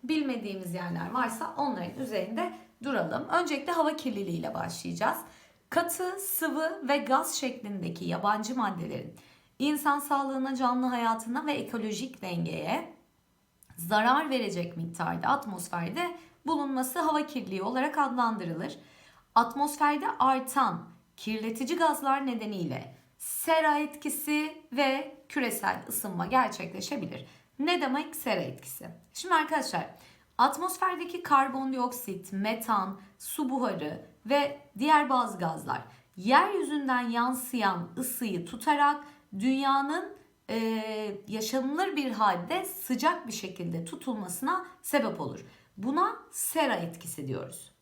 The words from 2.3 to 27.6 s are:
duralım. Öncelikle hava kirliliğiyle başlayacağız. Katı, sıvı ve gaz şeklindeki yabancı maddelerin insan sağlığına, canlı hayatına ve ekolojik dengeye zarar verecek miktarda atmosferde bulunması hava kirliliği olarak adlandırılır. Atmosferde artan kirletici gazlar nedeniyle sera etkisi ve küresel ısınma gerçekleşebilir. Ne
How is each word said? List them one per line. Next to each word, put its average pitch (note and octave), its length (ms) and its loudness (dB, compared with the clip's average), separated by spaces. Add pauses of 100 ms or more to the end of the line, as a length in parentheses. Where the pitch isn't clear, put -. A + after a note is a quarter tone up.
duralım. B3 440 0
Öncelikle E4 440 2
hava D#4 240 2
kirliliğiyle F3 580 -4
başlayacağız. E3+ 640 -2 (520)
Katı, F4+ 500 0
sıvı D#4+ 680 -2
ve C#4+ 80 6
gaz C#4 380 2
şeklindeki G3 720 -4
yabancı G#3+ 520 0
maddelerin F3 580 -4 (440)
insan D4 400 2
sağlığına, C4+ 580 0
canlı B3+ 300 2
hayatına A#3 600 0
ve D4 60 0
ekolojik A3 720 -4
dengeye E3+ 720 -2 (800)
zarar A3+ 540 4
verecek F3 460 -2
miktarda E3+ 520 -2
atmosferde F#3+ 880 -2 (300)
bulunması C#4 520 0
hava D4+ 280 2
kirliliği F#3+ 360 -4
olarak C4 360 0
adlandırılır. A3 800 0 (560)
Atmosferde D4 720 4 (120)
artan B3+ 680 2 (280)
kirletici A3+ 600 -2
gazlar C#4 480 4
nedeniyle G#3 680 -4 (220)
sera D#4 600 4
etkisi D4+ 840 -2 (100)
ve C4+ 440 0 (120)
küresel G3+ 600 0
ısınma F3 380 -4
gerçekleşebilir. G3 1000 -2 (320)
Ne E4+ 220 2